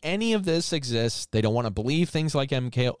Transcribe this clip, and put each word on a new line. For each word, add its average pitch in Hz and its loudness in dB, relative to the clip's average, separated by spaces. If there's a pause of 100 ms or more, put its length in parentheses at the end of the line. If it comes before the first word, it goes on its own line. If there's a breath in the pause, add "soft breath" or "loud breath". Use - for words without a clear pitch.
any 208 0
of 208 0
this 165 0
exists. 120 -2
They 107 2
don't 110 2
wanna 117 0
believe 139 0
things 156 -2
like 135 0
M 127 -2
K, 123 2